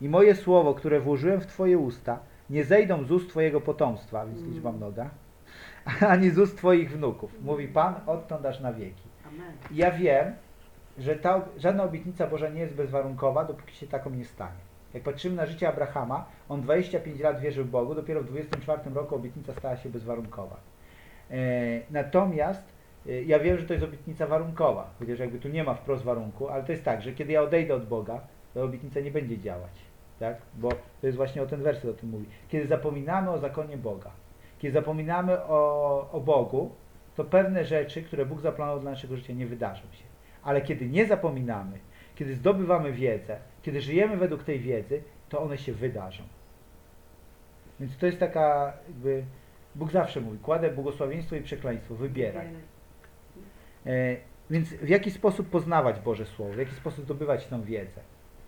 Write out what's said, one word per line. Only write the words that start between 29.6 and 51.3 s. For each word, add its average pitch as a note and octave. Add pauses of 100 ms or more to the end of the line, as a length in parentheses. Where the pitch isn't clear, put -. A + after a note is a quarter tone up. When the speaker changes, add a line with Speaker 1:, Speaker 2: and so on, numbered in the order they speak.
Speaker 1:
tak? A2+ (180)
Bo A#2+
to -
jest B2+
właśnie C3+
o C3+
ten C#3
werset C#3+
o A2+
tym A2+
mówi. G#2+ (220)
Kiedy D3+
zapominamy D3+
o D#3+
zakonie C#3+
Boga, G#2 (480)
kiedy C#3+
zapominamy D#3
o, D3
o D#3+
Bogu, C#3 (440)
to D#3
pewne F#3
rzeczy, D3+
które C#3+
Bóg C#3+
zaplanował D3
dla C#3
naszego C3
życia, B2+
nie B2
wydarzą A2+
się. - (400)
Ale C#3+
kiedy C3+
nie E3
zapominamy, B2 (420)
kiedy C3+
zdobywamy E3+
wiedzę, A#2 (240)
kiedy C#3+
żyjemy F#3+
według E3+
tej C#3+
wiedzy, B2 (280)
to D3
one C#3+
się B2+
wydarzą. G#2+ (1600)
Więc C3+
to F3+
jest F3
taka D3 (140)
jakby... C3+ (520)
Bóg D3+
zawsze E3
mówi: G#2+
"Kładę D#3+
błogosławieństwo C#3+